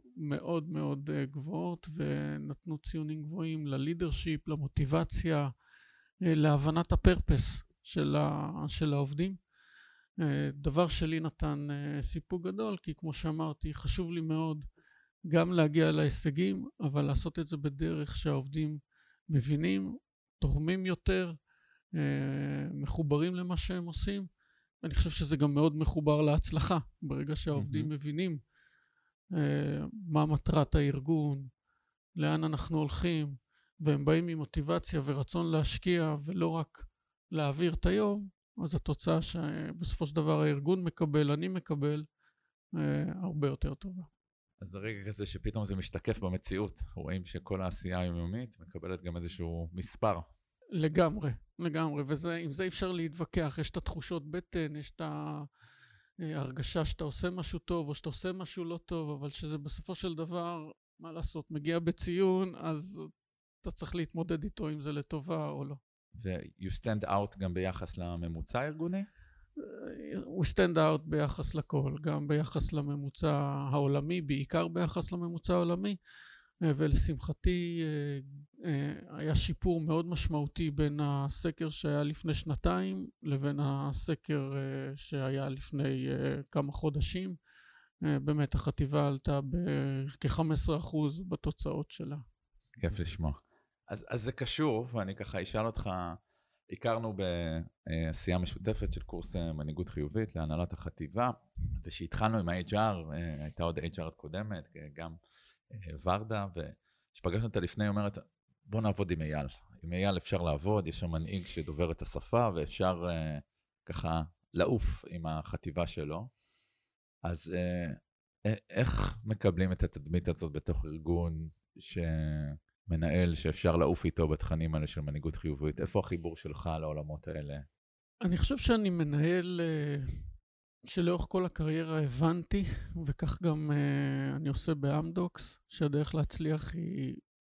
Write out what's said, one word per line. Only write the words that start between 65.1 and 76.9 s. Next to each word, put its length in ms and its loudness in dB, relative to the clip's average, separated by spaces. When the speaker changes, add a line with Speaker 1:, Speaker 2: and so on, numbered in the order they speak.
Speaker 1:
או 160 -6
לא. 120 -8
Speaker 2:
ו-, 140 -2
you 100 -6
stand 280 -2
out 300 0
גם 160 -2
ביחס 440 -2
לממוצע 640 -4
הארגוני? 380 -4
Speaker 1:
אה, 640 -10
הוא 200 0
stand 320 4
out 320 4
ביחס 460 0
לכל, 460 0
גם 280 -2
ביחס 440 2
לממוצע 600 0
העולמי, 480 2
בעיקר 480 0
ביחס 440 0
לממוצע 420 0
העולמי, 420 2
אה, 140 6
ולשמחתי, 1080 4